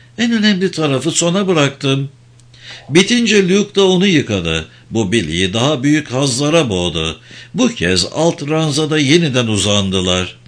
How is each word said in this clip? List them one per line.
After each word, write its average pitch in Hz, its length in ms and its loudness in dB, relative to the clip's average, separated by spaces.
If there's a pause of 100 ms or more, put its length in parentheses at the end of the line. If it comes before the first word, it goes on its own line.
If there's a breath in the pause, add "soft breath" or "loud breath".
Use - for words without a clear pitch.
(180 soft breath)
en 233 140 0
önemli 202 400 2
tarafı 147 400 -2
sona 170 360 0
bıraktım." 139 600 0 (800 loud breath)
Bitince 202 600 2
Luke 202 260 0
da 196 120 4
onu 185 200 4
yıkadı. 92 600 0 (220 loud breath)
Bu 101 220 -2
Billy'yi 92 420 0
daha 127 300 0
büyük 151 280 0
hazlara 143 580 0
boğdu. 82 500 -4 (340 loud breath)
Bu 240 220 0
kez 90 380 0
alt 156 360 -2
ranzada 156 500 0
yeniden 135 480 2
uzandılar. 95 880 0 (120)